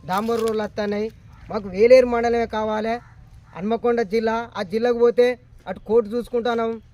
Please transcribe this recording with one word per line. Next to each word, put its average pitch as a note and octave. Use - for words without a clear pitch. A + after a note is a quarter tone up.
డాంబర్ A3+
రోడ్లు A3
వస్తున్నాయి. G#3
మాకు G3+
వేలేరు A#3+
మండలమే A#3
కావాలి, A3
హన్మకొండ A#3
జిల్లా. A3+
ఆ G#3
జిల్లాకు A3+
పోతే A#3+
అటు F#3
కోర్టు G#3
చూసుకుంటున్నాం A#3